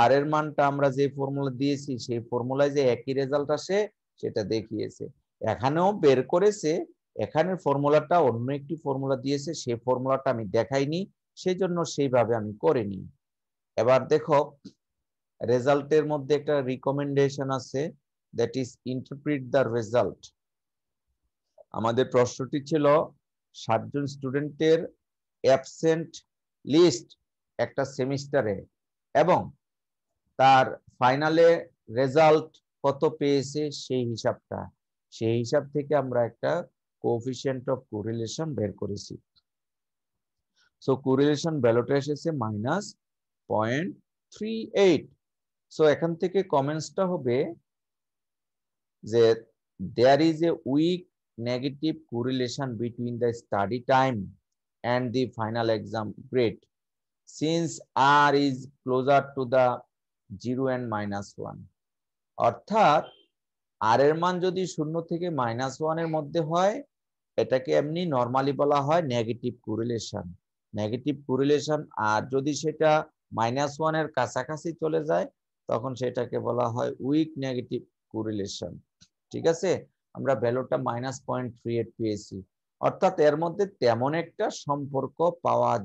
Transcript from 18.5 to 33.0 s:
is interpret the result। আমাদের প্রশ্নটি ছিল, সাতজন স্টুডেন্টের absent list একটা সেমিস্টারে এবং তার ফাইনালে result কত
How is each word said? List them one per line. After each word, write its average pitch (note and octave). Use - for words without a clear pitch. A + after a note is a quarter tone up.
is A#2+
interpret C#3
the C3+
result। G#2+
আমাদের A#2
প্রশ্নটি B2
ছিল, D3+
সাতজন A2+
স্টুডেন্টের C#3+
absent D#3+
list D#3+
একটা B2
সেমিস্টারে C3+
এবং D#3+
তার C3
ফাইনালে D#3
result D#3
কত C#3+